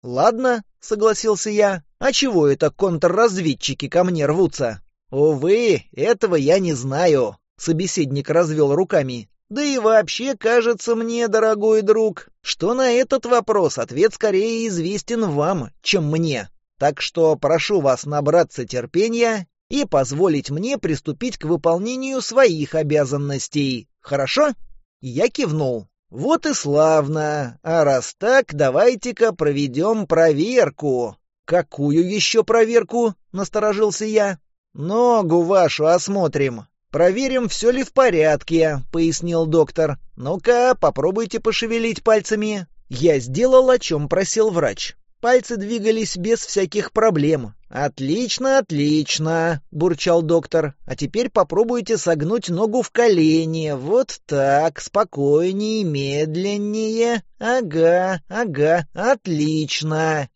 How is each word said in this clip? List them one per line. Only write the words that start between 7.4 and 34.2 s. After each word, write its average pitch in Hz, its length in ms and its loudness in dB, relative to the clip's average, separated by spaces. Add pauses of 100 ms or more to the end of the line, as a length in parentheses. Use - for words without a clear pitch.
собеседник 156 720 -4
развёл 151 460 2
руками. 143 540 -2 (200)
«Да 262 140 -4
и 277 140 -2
вообще, 220 580 0
кажется 233 600 0
мне, 233 320 -2
дорогой 220 560 2
друг, 214 460 0 (120)
что - 320 -4
на 262 180 2
этот 247 340 0
вопрос 214 520 2
ответ 131 360 0
скорее 226 540 0
известен 202 600 -4
вам, 147 400 -2 (120)
чем 165 280 0
мне. 151 400 -2 (300)
Так 143 200 0
что 160 360 2
прошу 165 440 0
вас 135 260 0
набраться 143 600 0
терпения 208 840 -2 (220)
и 277 160 -2
позволить 143 640 0
мне 208 300 -4
приступить 156 580 -6
к - 80 -12
выполнению 214 760 -2
своих 202 520 2
обязанностей. 143 1120 -2 (140)
Хорошо?» 143 520 0 (460)
Я 135 300 -2
кивнул. 151 580 -4 (220)
«Вот 277 380 -2
и 294 60 -2
славно. 151 1080 0
А 160 220 0
раз 135 340 0
так, 240 380 0
давайте-ка 220 760 2
проведём 151 760 -2
проверку». 151 1120 0 (280)
«Какую 160 640 0
ещё 214 340 0
проверку?» 226 680 0 (180)
насторожился 208 760 -2
я. 208 340 0 (340)